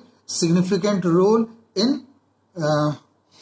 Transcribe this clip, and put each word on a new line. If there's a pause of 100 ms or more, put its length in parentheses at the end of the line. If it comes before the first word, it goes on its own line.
(300)
significant
role (280)
in, (600)
uh, (500)